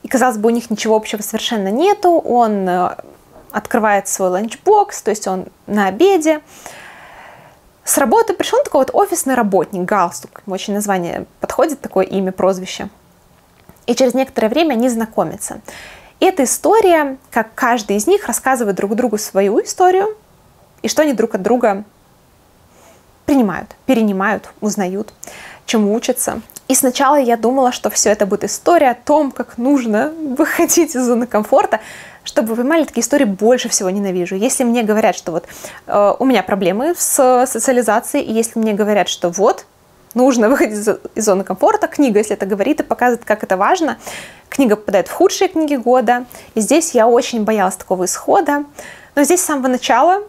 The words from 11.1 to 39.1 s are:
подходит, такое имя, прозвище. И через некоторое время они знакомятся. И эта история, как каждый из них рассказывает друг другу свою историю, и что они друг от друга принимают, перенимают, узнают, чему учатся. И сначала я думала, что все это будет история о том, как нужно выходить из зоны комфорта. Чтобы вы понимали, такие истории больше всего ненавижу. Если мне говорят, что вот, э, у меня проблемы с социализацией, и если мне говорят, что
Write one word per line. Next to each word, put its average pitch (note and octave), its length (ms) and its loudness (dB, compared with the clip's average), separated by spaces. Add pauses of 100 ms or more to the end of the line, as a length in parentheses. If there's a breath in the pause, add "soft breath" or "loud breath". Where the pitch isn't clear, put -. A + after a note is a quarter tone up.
подходит, - 400 -2
такое F#3+ 260 0
имя, F#3+ 260 -4
прозвище. F#3 560 -2 (1000)
И A#3+ 80 0
через B3 200 2
некоторое B3+ 340 0
время D4 240 0
они A#3 160 0
знакомятся. A3 720 -4 (600 loud breath)
И - 40 4
эта F#4 200 2
история, D#4+ 760 2 (120)
как A3+ 240 -2
каждый A#3 420 0
из G#3 100 0
них G4 200 2
рассказывает A#3 500 -2
друг G3+ 180 -2
другу G#3+ 240 -2
свою G3+ 440 0
историю, G4 540 0 (680)
и A3 60 -4
что - 140 0
они D4 100 2
друг A3 220 -2
от F#3+ 80 -4
друга G#3+ 420 0 (1400 soft breath)
принимают, B3+ 580 0
перенимают, G#3 640 0 (120)
узнают, G3+ 520 -4 (540 loud breath)
чему G#3 280 2
учатся. - 460 -4 (260)
И C4+ 80 0
сначала C#4 420 2
я A#3+ 200 2
думала, B3 360 2
что - 180 -6
все - 200 0
это G#3 160 0
будет G3 180 -2
история D#4 460 2
о A#3 40 -2
том, D4 360 0
как - 280 -12
нужно B3 540 0 (260)
выходить E4 580 2
из B3+ 100 0
зоны A#3+ 200 0
комфорта. A3+ 540 0 (440 loud breath)
Чтобы A3+ 240 -2
вы A3+ 80 -4
понимали, C#4+ 280 0
такие - 180 -4
истории C#4+ 220 2
больше A3 440 2
всего F#3+ 220 -2
ненавижу. F#3 440 -4
Если B3+ 300 -2
мне A#3+ 180 2
говорят, G#3 340 0
что - 160 -8
вот, E3 120 -4 (420 loud breath)
э, G3+ 320 2
у B3 60 -2
меня B3 180 4
проблемы G#3 520 -2
с B3+ 520 2
социализацией, A#3+ 800 0
и - 80 -6
если A3+ 260 -2
мне A3 160 0
говорят, G3+ 340 0
что F#3 220 -4